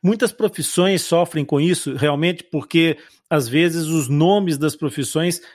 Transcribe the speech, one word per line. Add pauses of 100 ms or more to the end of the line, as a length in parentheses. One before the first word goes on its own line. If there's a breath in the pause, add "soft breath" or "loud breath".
Muitas
profissões
sofrem
com
isso,
realmente,
porque, (300 soft breath)
às
vezes,
os
nomes
das
profissões (120)